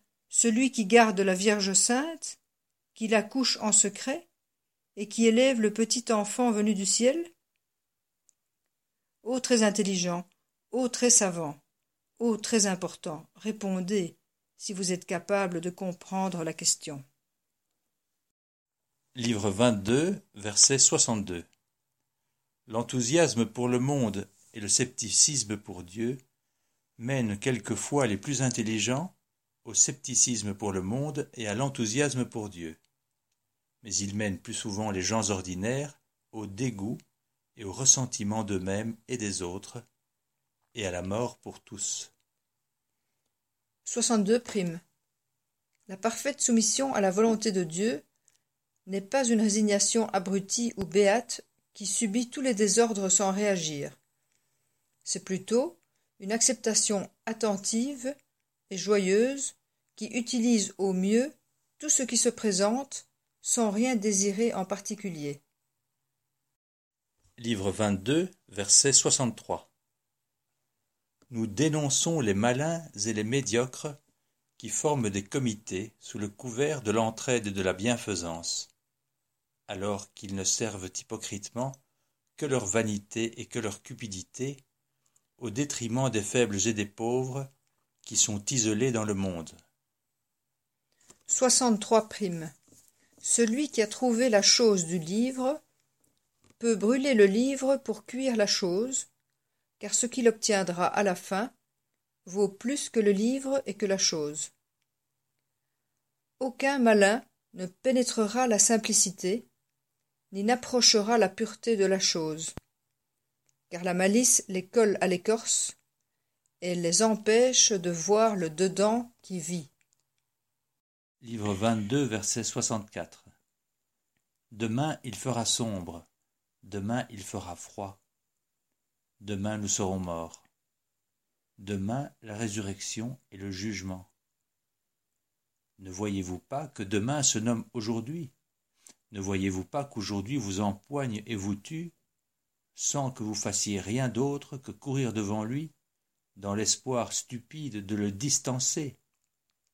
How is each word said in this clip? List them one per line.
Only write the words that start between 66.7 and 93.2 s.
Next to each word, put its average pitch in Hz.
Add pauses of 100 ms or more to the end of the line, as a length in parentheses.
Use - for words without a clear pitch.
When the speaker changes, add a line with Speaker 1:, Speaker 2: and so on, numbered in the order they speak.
Speaker 2:
Livre 107
vingt-deux, 107 (200)
verset -
soixante-trois. 123 (1600)
Nous 113
dénonçons 151
les 107
malins 131 (220)
et 113
les 107
médiocres 127 (600)
qui 120
forment 135
des 98
comités 110
sous -
le 104
couvert 131
de 104
l'entraide 113
et 101
de 98
la 92
bienfaisance, 90 (920)
alors 98
qu'ils 98
ne 95
servent 95
hypocritement 113 (640)
que 151
leur 131
vanité 110
et 110
que -
leur 107
cupidité, 123 (720)
au 120
détriment 123
des 107
faibles 104
et 120
des 104
pauvres 127 (520)
qui -
sont 104
isolés 113
dans 110
le 104
monde. 92 (1800)
Speaker 1:
Soixante-trois 226
prime. 170 (720)